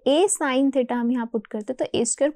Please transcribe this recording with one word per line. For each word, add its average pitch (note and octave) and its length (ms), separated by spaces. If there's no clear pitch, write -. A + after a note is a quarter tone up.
a C#4+ 100
sin C#4 440
theta B3 180
हम A#3+ 200
यहाँ A#3 140
पुट A3 200
करते A3 260
तो C#4 120
ए A#3+ 100
स्क्वायर D4 320